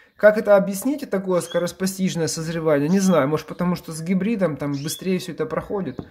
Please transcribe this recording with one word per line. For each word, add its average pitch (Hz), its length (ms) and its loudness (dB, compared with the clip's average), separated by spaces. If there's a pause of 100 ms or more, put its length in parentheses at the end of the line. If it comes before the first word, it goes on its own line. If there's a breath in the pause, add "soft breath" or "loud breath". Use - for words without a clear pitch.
(160 loud breath)
Как 214 220 6
это 208 180 6
объяснить, 202 540 0
такое 190 300 0
скороспостижное 175 880 -2
созревание? 160 600 0
Не 196 120 4
знаю, 170 260 4
может, 151 220 -2
потому 175 260 -2
что - 160 -12
с 156 100 -10
гибридом 185 560 0
там 143 140 -4
быстрее 160 480 -4
все 175 140 -8
это 151 140 -6
проходит. 160 520 -6 (120)